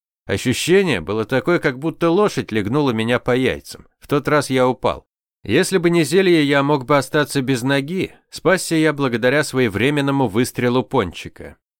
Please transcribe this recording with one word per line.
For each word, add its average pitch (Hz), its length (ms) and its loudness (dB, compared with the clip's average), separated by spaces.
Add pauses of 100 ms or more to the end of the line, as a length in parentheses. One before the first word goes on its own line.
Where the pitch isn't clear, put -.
(260)
Ощущение 139 760 0
было 104 260 -4
такое, 135 340 0
как 135 180 -2
будто 165 320 -2
лошадь 175 420 0
легнула 110 400 0
меня 113 280 0
по 123 160 0
яйцам. 110 520 -4 (120)
В - 80 -20
тот 143 200 -2
раз - 220 0
я 127 180 2
упал. 113 380 -4 (380)
Если 175 340 0
бы 170 140 2
не 170 120 2
зелье, 170 400 4
я 143 200 2
мог 143 220 0
бы 143 120 2
остаться 139 440 -2
без 127 200 -2
ноги. 139 520 -2 (180)
Спасся 170 440 0
я 156 180 2
благодаря 131 500 0
своевременному 131 840 0
выстрелу 123 560 0
Пончика. 82 760 -6 (220)